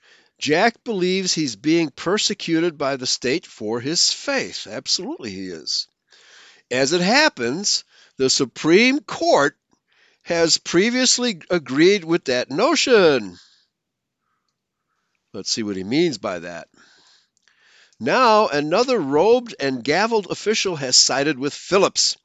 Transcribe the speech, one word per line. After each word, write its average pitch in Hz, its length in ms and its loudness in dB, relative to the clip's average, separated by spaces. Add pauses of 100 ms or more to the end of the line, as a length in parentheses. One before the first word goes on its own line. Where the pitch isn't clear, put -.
(400)
Jack 175 440 0
believes 185 500 -2
he's 143 220 -4
being 156 340 0
persecuted 170 880 -2
by 139 180 -2
the 127 120 -8
state - 380 -2
for 113 340 -6
his 147 320 0
faith. - 580 -6
Absolutely 135 640 -8
he 92 160 -10
is. 80 400 -8 (840)
As 131 220 -2
it 175 80 0
happens, 196 840 -2 (340)
the 131 120 0
Supreme 208 720 2
Court 277 560 2 (680)
has 170 340 0
previously 240 920 0
agreed 165 560 2
with 170 200 -2
that 123 240 -2
notion. 170 880 2 (2000)
Let's 98 180 -10
see 117 120 -4
what 101 120 -6
he 92 80 -8
means 135 340 0
by 95 220 -6
that. 82 280 -14 (1300)
Now, 214 480 4
another 180 520 0
robed 202 600 2
and 131 240 -4
gavelled 202 460 0
official 202 460 -4
has 131 200 -2
sided 139 420 2
with 139 160 -4
Phillips. - 720 0